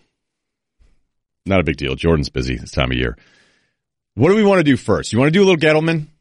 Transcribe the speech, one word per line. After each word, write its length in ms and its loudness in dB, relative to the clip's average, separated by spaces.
Not 140 0
a 40 0
big 140 -2
deal. 160 -6
Jordan's 360 0
busy 280 -6
this 140 -16
time 200 -2
of 60 -4
year. 200 -4
What 140 2
do 60 4
we 80 2
wanna 200 2
do 120 4
first? 380 -4
You 60 0
wanna 100 2
do 140 2
a 20 4
little 120 2
Gettleman? 500 0